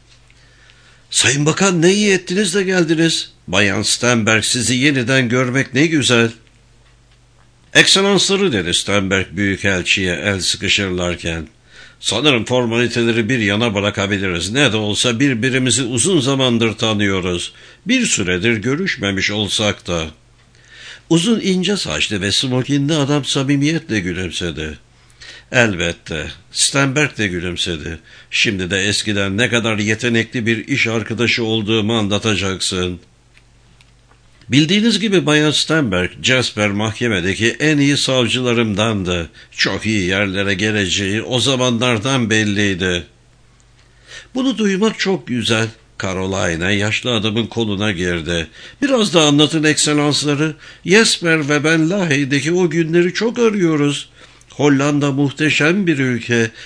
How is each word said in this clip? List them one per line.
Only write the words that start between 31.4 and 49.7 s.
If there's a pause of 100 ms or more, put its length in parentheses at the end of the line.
olduğumu
anlatacaksın. (1500)
Bildiğiniz
gibi
Bayan
Stenberg, (120)
Jasper
mahkemedeki
en
iyi
savcılarımdandı. (200)
Çok
iyi
yerlere
geleceği
o
zamanlardan
belliydi. (1300)
Bunu
duymak
çok
güzel. (360)
Carolina
yaşlı
adamın
koluna
girdi. (360)
Biraz
da
anlatın
ekselansları. (320)